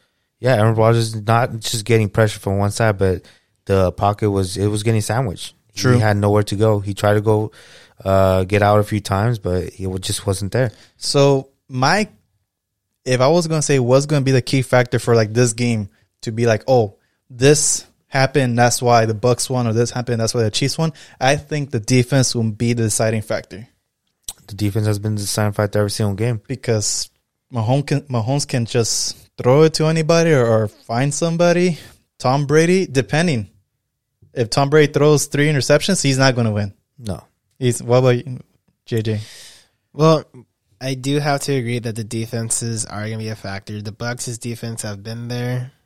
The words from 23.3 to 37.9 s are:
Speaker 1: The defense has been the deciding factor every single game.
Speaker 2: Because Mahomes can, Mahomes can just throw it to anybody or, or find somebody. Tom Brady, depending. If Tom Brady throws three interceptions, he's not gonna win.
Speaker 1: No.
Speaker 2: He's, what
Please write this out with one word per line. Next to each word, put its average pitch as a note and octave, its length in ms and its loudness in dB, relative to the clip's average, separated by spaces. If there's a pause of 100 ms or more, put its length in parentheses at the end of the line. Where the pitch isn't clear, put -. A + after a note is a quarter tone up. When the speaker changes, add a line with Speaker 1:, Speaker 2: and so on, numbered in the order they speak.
Speaker 1:
The G2+ 80 -14
defense G#2 320 -2
has G#2 120 -2
been G#2+ 160 -4
the G#2 60 -4
deciding G#2 320 -2
factor G#2 260 0
every G#2 120 0
single G2+ 240 -2
game. A2 300 -4
Speaker 2:
Because - 640 -4 (440)
Mahomes B2+ 340 0
can, C#3+ 140 0
Mahomes B2+ 440 -2
can A#2+ 200 -4
just - 720 -4
throw C3 260 4
it D#3+ 120 4
to D#3 100 0
anybody E3 480 2
or, B2 120 4
or A2 220 4
find B2+ 460 -4
somebody. E3+ 640 2 (420)
Tom C3+ 280 0
Brady, E3+ 380 4
depending. C3+ 640 -2 (840)
If B2 160 -2
Tom C#3 200 0
Brady D3 220 4
throws D3 360 2
three C#3+ 200 0
interceptions, D3+ 560 2
he's C3+ 140 2
not C3 180 4
gonna A2+ 160 0
win. G2+ 220 -4 (260)
Speaker 1:
No. G#2+ 240 -10 (340)
Speaker 2:
He's, B2 240 0
what B2 180 2